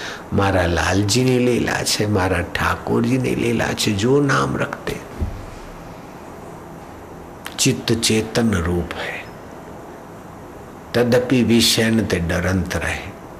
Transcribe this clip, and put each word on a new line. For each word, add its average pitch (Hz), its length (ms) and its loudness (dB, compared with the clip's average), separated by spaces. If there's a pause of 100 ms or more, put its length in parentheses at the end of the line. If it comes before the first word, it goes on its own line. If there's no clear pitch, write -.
(340)
મારા 95 340 4
લાલજીની 101 720 4
લીલા 123 440 2
છે, - 220 0
મારા 92 360 2
ઠાકોરજીની 117 960 0
લીલા 117 380 0
છે. 120 180 0
જો 120 300 4
નામ - 360 2
રખતે - 380 -4 (2750)
ચિત્ત 120 340 2
ચેતન 113 580 2
રૂપ 87 420 0
હૈ, - 260 -8 (1700)
તદપી 123 500 4
વિષય 113 480 4
તે 101 280 2
ડરંત 87 580 0
રહે. 82 220 -4 (400)